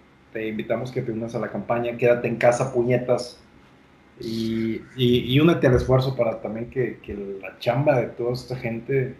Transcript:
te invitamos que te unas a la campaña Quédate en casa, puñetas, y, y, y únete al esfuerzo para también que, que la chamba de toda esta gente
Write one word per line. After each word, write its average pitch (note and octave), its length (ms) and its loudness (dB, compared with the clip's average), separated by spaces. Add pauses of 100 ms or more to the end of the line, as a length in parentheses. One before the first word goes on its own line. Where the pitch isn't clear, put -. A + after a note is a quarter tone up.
(320)
te A2 160 -6
invitamos A#2 420 -4
que B2 120 -4
te A#2 100 -6
unas A2+ 220 -6
a A#2+ 40 -4
la G#2+ 140 -4
campaña A#2+ 460 -4
Quédate A#2+ 300 4
en A#2 80 -2
casa, C3 360 4
puñetas, A#2+ 680 0 (800)
y, A2+ 580 -4 (200)
y, B2 220 4 (140)
y C3+ 60 4
únete D#3+ 280 4
al B2+ 80 6
esfuerzo C3 420 2
para A2+ 240 0
también A2+ 300 -8
que, A#2+ 320 -4
que G#2+ 120 -10 (280)
la - 160 -14
chamba C3+ 420 2
de A2+ 60 -2
toda A#2+ 260 -4
esta B2 240 -6
gente A#2 640 -2